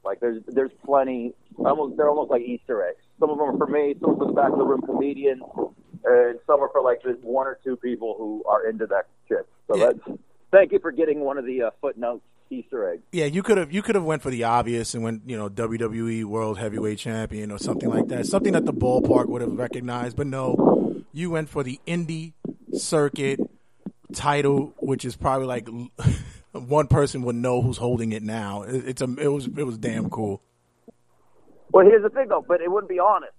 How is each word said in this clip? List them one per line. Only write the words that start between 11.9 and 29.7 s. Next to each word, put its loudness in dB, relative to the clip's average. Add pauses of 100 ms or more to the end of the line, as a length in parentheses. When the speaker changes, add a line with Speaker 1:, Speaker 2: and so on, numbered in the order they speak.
Speaker 1:
Easter -6
eggs. -8 (100)
Speaker 2:
Yeah, 0
you -2
could've, 2
you -2
could've 0
went -2
for -4
the -2
obvious 0
and -4
went, -6
you -8
know, -6
W -4
W -4
E -4
World -4
Heavyweight -4
Champion -8
or -10
something -4
like 2
that. -4
Something 2
that 2
the 0
ballpark 4
would -4
have -4
recognized, -6
but -2
no, 4
you -4
went -2
for -4
the -6
indie -4 (420)
circuit 0 (720)
title, 2
which -2
is -6
probably, 0
like, -6 (440)
<laughs> -8
one 2
person 2
would -2
know 2
who's -2
holding 0
it -6
now. -6
It, -4
it's -6
a, -2 (100)
it 0
was, -2
it -6
was -6